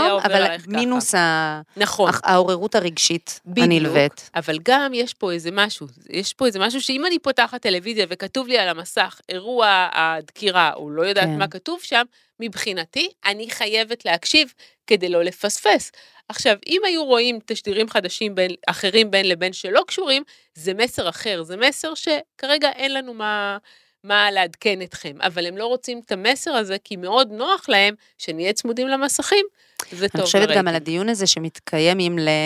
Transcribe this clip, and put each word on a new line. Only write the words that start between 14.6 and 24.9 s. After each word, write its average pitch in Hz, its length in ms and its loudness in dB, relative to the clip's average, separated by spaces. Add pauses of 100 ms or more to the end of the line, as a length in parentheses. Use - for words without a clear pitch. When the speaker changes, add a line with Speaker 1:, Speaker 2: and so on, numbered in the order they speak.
Speaker 2:
כדי 180 220 2
לא 170 140 2
לפספס. - 680 0 (380)
עכשיו, 220 260 0 (120)
אם 359 180 0
היו 330 200 -2
רואים 240 400 2
תשדירים 214 440 -4
חדשים 202 460 -4
בין, 185 160 0 (160)
אחרים 202 440 2
בין 196 180 4
לבין 180 240 -2
שלא 196 340 0
קשורים, 285 360 -2 (320)
זה 165 180 -6
מסר 214 360 -2
אחר, 175 340 -6
זה 175 140 -12
מסר 262 380 0
שכרגע 277 720 -2
אין 269 240 -4
לנו 262 200 -6
מה, 208 440 -4 (460)
מה 202 280 2
לעדכן 190 500 -2
אתכם, 165 400 -12